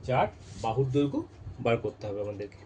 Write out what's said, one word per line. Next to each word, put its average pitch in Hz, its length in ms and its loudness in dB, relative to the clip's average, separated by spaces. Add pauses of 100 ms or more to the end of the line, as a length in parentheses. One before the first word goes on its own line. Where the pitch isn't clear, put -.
যার 123 220 4 (360)
বাহুর 127 300 2
দৈর্ঘ্য 143 260 2 (440)
বার 117 200 6
করতে 104 240 -4
হবে 101 180 -4
আমাদেরকে। 101 400 -8